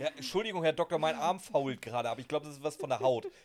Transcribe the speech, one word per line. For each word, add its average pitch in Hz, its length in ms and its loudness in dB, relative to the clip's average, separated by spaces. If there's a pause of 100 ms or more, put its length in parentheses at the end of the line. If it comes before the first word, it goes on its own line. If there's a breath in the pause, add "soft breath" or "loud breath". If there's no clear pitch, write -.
Ja, 147 60 -4 (100)
Entschuldigung, 185 460 -2
Herr 160 100 6
Doktor, 165 260 0
mein 156 160 2
Arm 165 260 2
fault 135 420 0
gerade, 117 260 -2
aber 120 120 -4
ich 123 80 -14
glaub, 147 140 0
das 151 120 -12
ist 139 80 -14
was 147 140 -4
von - 120 -6
der 127 120 0
Haut. 127 280 2 (160 soft breath)